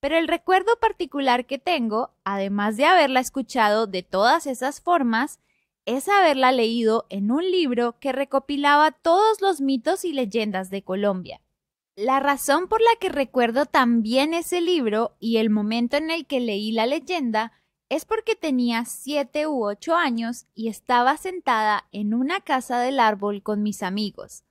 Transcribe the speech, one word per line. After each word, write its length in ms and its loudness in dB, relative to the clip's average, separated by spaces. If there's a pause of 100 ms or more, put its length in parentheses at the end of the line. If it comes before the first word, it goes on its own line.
Pero 160 -2
el 120 0
recuerdo 520 2
particular 640 0
que 120 -8
tengo, 560 -2 (100)
además 540 -2
de 80 4
haberla 340 4
escuchado 680 0
de 160 -6
todas 440 2
esas 340 -6
formas, 580 0 (460)
es 240 -4
haberla 440 4
leído 580 0
en 200 -4
un 200 0
libro 500 0
que 120 -4
recopilaba 800 2
todos 500 2
los 180 0
mitos 440 -2
y 80 -4
leyendas 580 -4
de 120 -8
Colombia. 600 -4 (540)
La 220 0
razón 500 0
por 120 0
la 180 4
que 120 -4
recuerdo 560 0
tan 360 2
bien 300 2
ese 300 -2
libro 580 0
y 160 -2
el 140 2
momento 480 0
en 120 -4
el 160 -6
que 140 -2
leí 320 -4
la 140 0
leyenda 680 -2 (380)
es 160 -4
porque 300 -2
tenía 500 -2
siete 600 -4
u 200 -2
ocho 300 -2
años 580 -2
y 140 -6
estaba 500 0
sentada 720 -2
en 220 -4
una 260 -2
casa 380 -2
del 220 0
árbol 420 0
con 200 -2
mis 200 -4
amigos. 680 -8